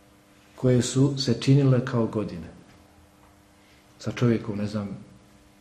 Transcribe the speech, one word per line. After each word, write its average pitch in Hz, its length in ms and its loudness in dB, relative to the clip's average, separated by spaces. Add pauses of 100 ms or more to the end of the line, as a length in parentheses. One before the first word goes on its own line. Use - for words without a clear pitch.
(560)
koje 123 260 2
su 135 360 0
se 120 220 -2
činile 135 440 4
kao 113 220 -2
godine. 90 420 -8 (1500)
Sa - 140 -8
čovjekom, 110 460 0
ne 104 80 -4
znam, 101 220 -6 (720)